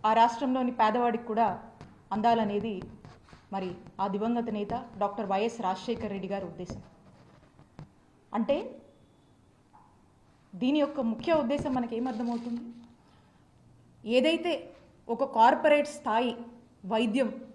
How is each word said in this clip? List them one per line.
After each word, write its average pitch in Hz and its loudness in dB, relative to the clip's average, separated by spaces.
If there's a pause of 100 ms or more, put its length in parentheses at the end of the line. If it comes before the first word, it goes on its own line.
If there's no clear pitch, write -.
ఆ 214 4
రాష్ట్రంలోని 247 2
పేదవాడికి 233 2
కూడా 214 2 (680)
అందాలనేది 214 2 (800)
మరి 190 -4 (340)
ఆ - 2
దివంగత 233 0
నేత 202 -4 (280)
డాక్టర్ 220 -2
వైఎస్ 220 0
రాజశేఖర్ 202 -4
రెడ్డి 190 -8
గారి 196 -6
ఉద్దేశం. 175 -12 (1500)
అంటే 254 0 (2000)
దీని 262 2
యొక్క 285 0 (120)
ముఖ్య 330 0 (100)
ఉద్దేశం 277 -2
మనకి 233 -4
ఏమర్థమవుతుంది? 240 -4 (1500)
ఏదైతే 320 4 (540)
ఒక 233 -2 (140)
కార్పొరేట్ 294 6
స్థాయి 233 0 (600)
వైద్యం 226 2 (260)